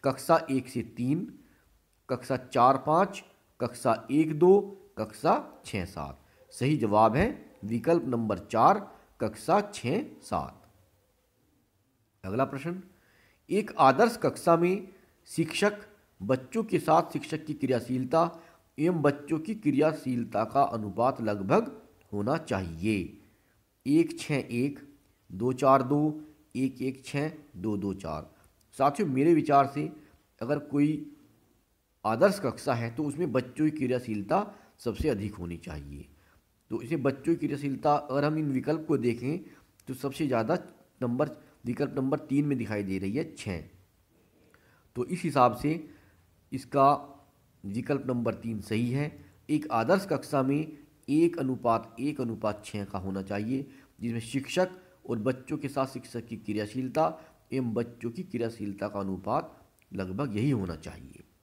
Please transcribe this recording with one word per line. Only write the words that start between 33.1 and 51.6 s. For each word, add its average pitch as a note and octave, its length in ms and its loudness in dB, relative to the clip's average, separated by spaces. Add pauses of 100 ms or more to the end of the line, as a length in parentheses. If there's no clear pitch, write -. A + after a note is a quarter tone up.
बच्चों B2+ 340 0
की D3+ 80 4
क्रियाशीलता B2 720 -2 (340)
सबसे B2 300 -2
अधिक G2+ 260 -2
होनी E2+ 220 -8
चाहिए। C#2+ 500 -12 (640)
तो A2+ 100 -4
इसे C3 160 -4
बच्चों C3+ 280 -2
की E3+ 120 2
क्रियाशीलता C#3+ 560 -2
अगर C#3+ 320 0
हम D3+ 120 0
इन D3+ 140 0
विकल्प D3+ 360 -2
को C#3+ 120 2
देखें A#2+ 380 0 (500)
तो C3+ 80 -8
सबसे C#3 320 -4
ज़्यादा B2 300 2 (440)
नंबर B2+ 280 0 (360)
विकल्प C3 300 -2
नंबर C3+ 260 0
तीन C#3+ 240 0
में C#3 120 0
दिखाई G#2 260 -2
दे F#2+ 140 -2
रही G2 140 -2
है, D#3 240 -4
छः। F2 260 -6 (1300)
तो A#2+ 100 -4
इस F3 160 -6
हिसाब C3 340 4
से D#3 320 -2 (640)
इसका C3+ 420 4 (720)
विकल्प C3 440 -2
नंबर A#2+ 280 0
तीन A2 260 -6
सही A2+ 280 0
है। C#3+ 220 -2 (380)
एक D3+ 240 0
आदर्श D3+ 340 4
कक्षा C#3 360 0
में C#3+ 340 -2 (300)
एक E3 320 4
अनुपात A#2+ 600 0